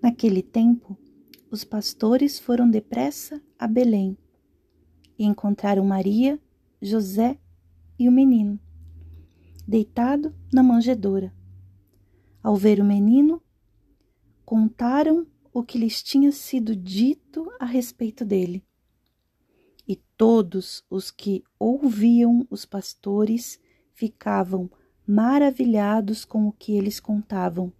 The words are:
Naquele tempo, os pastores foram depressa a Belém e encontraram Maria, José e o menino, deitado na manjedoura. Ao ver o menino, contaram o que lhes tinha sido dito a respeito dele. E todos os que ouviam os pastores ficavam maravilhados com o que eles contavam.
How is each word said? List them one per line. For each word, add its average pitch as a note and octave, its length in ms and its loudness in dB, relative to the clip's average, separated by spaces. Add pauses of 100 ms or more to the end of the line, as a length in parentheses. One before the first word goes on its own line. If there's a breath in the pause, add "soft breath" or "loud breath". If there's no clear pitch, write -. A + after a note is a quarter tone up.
Naquele A3+ 400 0
tempo, A#3 560 0 (520)
os G#3+ 140 -12
pastores A#3+ 720 -2
foram A#3+ 300 0
depressa A#3+ 720 -4 (180)
a A#3+ 80 -8
Belém G#3+ 520 0 (960)
e G#3+ 80 -4
encontraram G3+ 600 0
Maria, G#3 560 0 (420)
José G#3+ 560 -2 (600)
e B3 100 2
o B3 40 6
menino, A#3 460 4 (1080 soft breath)
deitado B3 680 -2 (180)
na C4 100 6
manjedoura. A3+ 680 2 (1080)
Ao G#3+ 140 0
ver G3+ 240 4
o G3+ 40 4
menino, A#3+ 560 4 (1040)
contaram C4 800 0 (260)
o A#3+ 100 -4
que A#3+ 160 -8
lhes A3+ 240 -4
tinha C#4 300 2
sido A3+ 420 -6
dito A3 760 -4 (120)
a C#4 40 -8
respeito B3 600 -6
dele. F#3 400 -2 (1200)
E F#3+ 100 -6 (200)
todos G#3+ 720 0
os F#3+ 200 -10
que - 340 -8 (140)
ouviam A#3 920 2
os G3+ 140 -14
pastores G#3 960 -6 (320)
ficavam F#3+ 800 -6 (360)
maravilhados A3 1160 0
com G#3+ 240 -2
o G#3 40 -6
que - 200 -10
eles G3+ 260 -2
contavam. F#3 800 -6